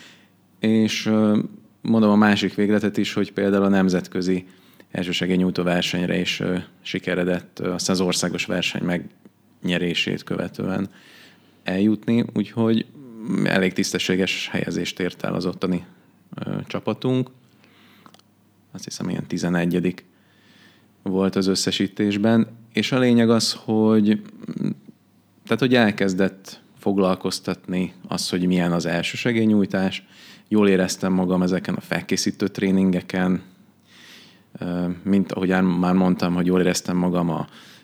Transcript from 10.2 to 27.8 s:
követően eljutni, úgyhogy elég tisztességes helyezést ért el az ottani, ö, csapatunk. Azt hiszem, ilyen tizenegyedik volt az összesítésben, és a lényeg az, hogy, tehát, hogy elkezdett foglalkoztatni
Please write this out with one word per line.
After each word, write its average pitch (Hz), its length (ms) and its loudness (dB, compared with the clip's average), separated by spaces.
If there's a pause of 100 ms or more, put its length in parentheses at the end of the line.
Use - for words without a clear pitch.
követően 95 680 -6 (720)
eljutni, 107 640 0 (100)
úgyhogy 113 520 0 (580)
elég 92 280 2
tisztességes 92 760 -2
helyezést 87 520 -6
ért 90 220 -6
el 95 120 -4
az 90 120 -4
ottani, 90 380 -4 (500)
ö, 98 220 -8 (100)
csapatunk. 127 640 -4 (1400)
Azt - 120 -14
hiszem, - 240 -8
ilyen 90 180 -6
tizenegyedik 87 800 -2 (960)
volt 95 340 0
az 95 100 2
összesítésben, 104 1000 0 (260)
és 110 200 -2
a 131 60 2
lényeg 117 320 4
az, 110 220 2
hogy, 110 720 2 (1200)
tehát, - 160 -2
hogy 127 140 4
elkezdett 98 880 2 (180)
foglalkoztatni 92 1120 -2 (160)